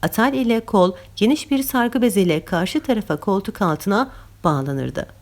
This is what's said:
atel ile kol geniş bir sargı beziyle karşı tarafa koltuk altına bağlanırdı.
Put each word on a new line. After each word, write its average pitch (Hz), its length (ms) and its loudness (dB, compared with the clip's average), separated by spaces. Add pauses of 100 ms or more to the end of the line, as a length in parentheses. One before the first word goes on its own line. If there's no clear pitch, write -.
atel 220 320 0
ile 233 260 0
kol 190 320 2 (240)
geniş 254 340 2
bir 269 120 0
sargı 240 400 0
beziyle 180 420 2
karşı 185 360 -2
tarafa 214 360 -2
koltuk 196 460 -2
altına 196 480 0 (340)
bağlanırdı. 135 600 -2 (160)